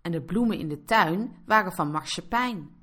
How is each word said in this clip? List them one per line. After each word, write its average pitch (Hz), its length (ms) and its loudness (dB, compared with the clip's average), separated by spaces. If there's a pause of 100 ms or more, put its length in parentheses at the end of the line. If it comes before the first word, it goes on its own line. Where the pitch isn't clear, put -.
en 170 100 -6
de 160 100 -4
bloemen 208 360 0
in 165 100 -6
de 147 160 -8
tuin 208 640 2
waren 196 260 4
van 147 180 -2
marsepein. 214 920 -4